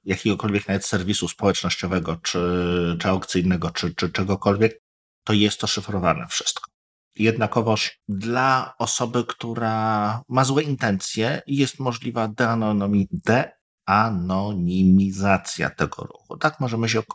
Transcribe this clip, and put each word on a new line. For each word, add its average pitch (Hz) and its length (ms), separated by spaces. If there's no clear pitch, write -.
jakiegokolwiek 98 640
nawet 95 180
serwisu 92 420
społecznościowego, 90 880
czy, - 240
czy 107 80
aukcyjnego, 90 640
czy, 85 260
czy 90 140
czegokolwiek, 101 720
to 107 100
jest 104 260
to 107 80
szyfrowane 90 600
wszystko. - 420
Jednakowoż 110 920
dla 120 680
osoby, 120 500
która 110 1040
ma 127 140
złe 135 200
intencje, 117 840
jest 139 320
możliwa 120 480
deanonomi-, 107 800
deanonimizacja 95 1800
tego - 340
ruchu. - 340
Tak, - 220
możemy 117 300
się 110 140